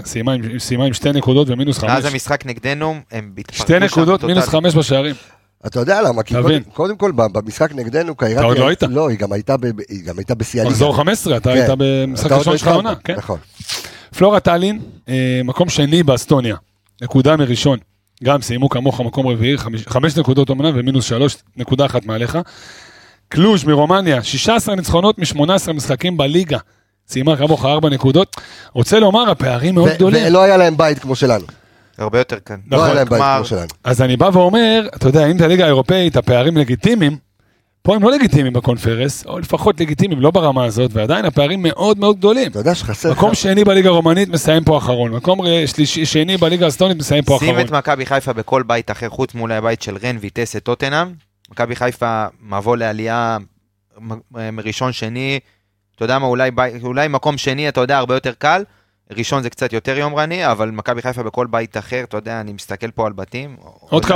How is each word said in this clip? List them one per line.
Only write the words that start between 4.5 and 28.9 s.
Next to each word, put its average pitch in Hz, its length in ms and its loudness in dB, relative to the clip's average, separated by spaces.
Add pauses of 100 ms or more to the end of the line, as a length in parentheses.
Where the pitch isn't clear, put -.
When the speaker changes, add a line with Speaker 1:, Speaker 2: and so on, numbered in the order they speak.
Speaker 1:
בשערים. 139 400 0 (520)
Speaker 3:
אתה 120 140 -6
יודע 196 220 0
למה? 120 200 0
כי 117 120 -6
Speaker 1:
תבין. 123 80 0 (200)
Speaker 3:
קודם, - 120 -18
קודם 196 220 -4
כל, 190 160 0
ב-, 110 260 0
במשחק 143 360 -4
נגדנו, 143 400 -4
קיירת 117 240 -2
Speaker 1:
אתה 117 80 2
עוד 120 120 4
לא 127 40 4
Speaker 3:
היא, 135 60 2
Speaker 1:
היית? 170 140 -2
Speaker 3:
לא, 139 260 0
היא 110 100 -2
גם 101 140 -4
הייתה 104 240 -2
ב-, 127 80 -4 (240)
היא 98 180 -14
גם 87 120 -10
הייתה 98 160 -4
בשיא 113 260 -6
הליגה. 135 120 0
Speaker 1:
מחזור 135 240 2
חמש 147 160 0
עשרה, 170 240 -2
אתה 117 160 0
Speaker 3:
כן. 127 40 2
Speaker 1:
היית 127 220 4
במשחק 135 480 0
Speaker 3:
אתה 135 80 2
עוד 139 60 6
Speaker 1:
ראשון 151 120 0
Speaker 3:
לא 151 60 2
Speaker 1:
שלך 165 100 0
העונה, 190 220 2
Speaker 3:
התחלת. - 160 -8
Speaker 1:
כן. 175 100 -4
Speaker 3:
נכון. 98 220 -8 (800)
Speaker 1:
פלורה 196 240 4
טאלין, 185 400 0 (280)
אה, 127 360 0
מקום 165 240 0
שני 156 340 2
באסטוניה, 127 540 2 (460)
נקודה 131 340 4
מראשון, 127 420 0 (460)
גם 135 180 2
סיימו 123 260 -2
כמוך 131 320 -2
מקום 131 260 -2
רביעי, 123 320 0
חמש, 113 280 -8
חמש 143 320 0
נקודות 139 320 2
אמנם, 139 260 0
ומינוס 123 280 0
שלוש, 123 320 0 (200)
נקודה 131 300 0
אחת 117 200 -4
מעליך. 117 320 -4 (920)
קלוז' 180 360 2
מרומניה, 151 580 2
שישה 220 340 -2
עשר 208 180 -2
ניצחונות 185 440 0
משמונה 156 360 -2
עשרה 175 200 -2
משחקים 147 420 -4
בליגה, 151 420 0 (500)
סיימה 139 280 0
כמוך 147 280 0
ארבע 151 240 2
נקודות. 139 480 2 (360)
רוצה 202 280 2